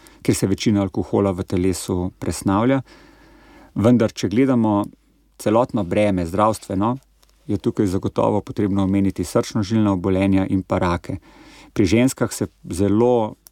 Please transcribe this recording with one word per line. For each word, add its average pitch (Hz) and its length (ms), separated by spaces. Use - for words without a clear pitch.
ker - 180
se 117 120
večina 101 340
alkohola 98 500
v 92 120
telesu 92 520
presnavlja. 104 680
Vendar, 110 360
če - 160
gledamo 113 560
celotno 110 440
breme 95 420
zdravstveno, 104 720
je 104 100
tukaj 113 300
zagotovo 104 540
potrebno 98 420
omeniti 95 400
srčno-žilna 107 680
obolenja 95 560
in 95 140
pa 95 160
rake. 90 400
Pri 110 160
ženskah 117 460
se 101 160
zelo 107 720